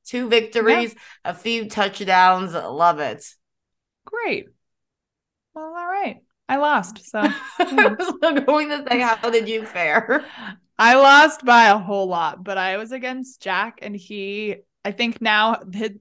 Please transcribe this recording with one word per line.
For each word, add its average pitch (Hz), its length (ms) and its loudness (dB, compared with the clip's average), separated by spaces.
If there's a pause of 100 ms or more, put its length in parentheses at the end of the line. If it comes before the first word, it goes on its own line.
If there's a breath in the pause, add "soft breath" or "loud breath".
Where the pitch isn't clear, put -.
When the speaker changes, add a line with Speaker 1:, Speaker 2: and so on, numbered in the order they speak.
Speaker 1:
Two 247 240 -8
victories, 226 640 0
Speaker 2:
Yeah. - 380 -14
Speaker 1:
a 175 40 -6
few 226 360 -6
touchdowns. 185 840 2
Love 156 460 0
it. 135 260 -8 (800)
Speaker 2:
Great. 427 440 -8 (1040)
Well, 311 180 -16 (800)
I 269 40 -2
lost, 285 520 -4
so, 214 140 -6
Speaker 1:
<laughs> - 380 -4
Speaker 2:
you 349 120 -2
know. 269 240 4 (260)
Speaker 1:
I 320 100 2
was 277 120 0
going 302 240 2
to 285 200 -6
say, 247 120 0
how 233 300 -2
did 226 180 0
you 220 160 -4
fare? 170 600 -2 (540 loud breath)
Speaker 2:
I 233 180 6
lost 285 480 6
by 233 220 6
a 208 120 6
whole 196 280 -4
lot, 175 380 -4
but 196 140 -8
I 185 180 -2
was 220 160 -10
against 254 500 -10
Jack, 196 400 -4
and 208 140 -12
he, 202 600 -8 (280)
I 208 80 -6
think 233 300 -6
now 220 400 0 (120)
hi-, 214 260 -8